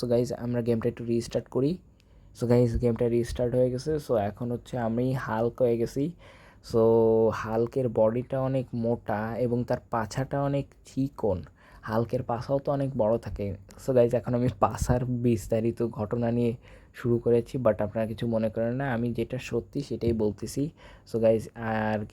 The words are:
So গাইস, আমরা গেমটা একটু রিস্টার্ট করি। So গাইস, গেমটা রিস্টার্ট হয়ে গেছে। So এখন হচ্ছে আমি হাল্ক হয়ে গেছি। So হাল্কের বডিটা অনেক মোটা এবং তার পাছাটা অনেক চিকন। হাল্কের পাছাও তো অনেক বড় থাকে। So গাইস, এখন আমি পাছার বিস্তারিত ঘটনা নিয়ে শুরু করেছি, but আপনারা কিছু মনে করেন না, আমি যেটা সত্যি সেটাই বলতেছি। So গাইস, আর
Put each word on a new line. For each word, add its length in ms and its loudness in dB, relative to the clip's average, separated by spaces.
So 60 -2
গাইস, 260 2
আমরা 280 -4
গেমটা 280 0
একটু 160 -6
রিস্টার্ট 420 -2
করি। 300 0
So 60 0
গাইস, 340 4
গেমটা 280 2
রিস্টার্ট 460 0
হয়ে 160 4
গেছে। 260 -2
So 180 -2
এখন 360 -2
হচ্ছে 260 -8
আমি 360 0
হাল্ক 480 -2
হয়ে 160 4
গেছি। 340 -2
So 80 4
হাল্কের 600 -2
বডিটা 500 2
অনেক 340 0
মোটা 640 -2
এবং 260 0
তার 140 -2
পাছাটা 520 -2
অনেক 240 0
চিকন। 580 -2
হাল্কের 420 -2
পাছাও 360 -2
তো 120 -4
অনেক 260 -2
বড় 200 2
থাকে। 380 -8
So 80 0
গাইস, 200 6
এখন 220 0
আমি 140 2
পাছার 460 0
বিস্তারিত 800 0
ঘটনা 480 -2
নিয়ে 240 0
শুরু 260 0
করেছি, 380 2
but 260 2
আপনারা 220 -2
কিছু 220 -4
মনে 220 0
করেন 240 -2
না, 200 -4
আমি 200 -2
যেটা 260 -4
সত্যি 420 -6
সেটাই 320 -2
বলতেছি। 560 -2
So 60 -2
গাইস, 360 4
আর 560 -2